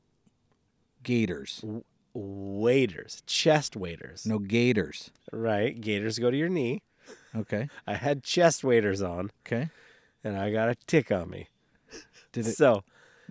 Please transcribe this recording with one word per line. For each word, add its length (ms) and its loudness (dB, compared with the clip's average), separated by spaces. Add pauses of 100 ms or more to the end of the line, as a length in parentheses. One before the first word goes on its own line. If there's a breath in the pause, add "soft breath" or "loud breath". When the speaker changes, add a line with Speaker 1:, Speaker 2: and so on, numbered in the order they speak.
(1040)
Speaker 1:
Gaiters. 600 0
Speaker 2:
W-, 200 -8 (320)
waders. 1120 0
Chest 500 2
waders. 480 -12
Speaker 1:
No 140 0
gaiters. 720 2 (220)
Speaker 2:
Right. 480 0
Gaiters 400 -2
go 100 2
to 60 2
your 120 0
knee. 340 -2 (520 loud breath)
Speaker 1:
Okay. 340 -4 (200 loud breath)
Speaker 2:
I 60 -4
had 280 -2
chest 400 2
waders 400 4
on. 300 -4 (120)
Speaker 1:
Okay. 260 -4 (520 soft breath)
Speaker 2:
And 160 -4
I 140 -2
got 160 2
a 80 -2 (100)
tick 240 2
on 200 0
me. 180 -12 (840 loud breath)
Speaker 1:
Did 160 -4
it, 100 -2
Speaker 2:
So. 280 6 (460 soft breath)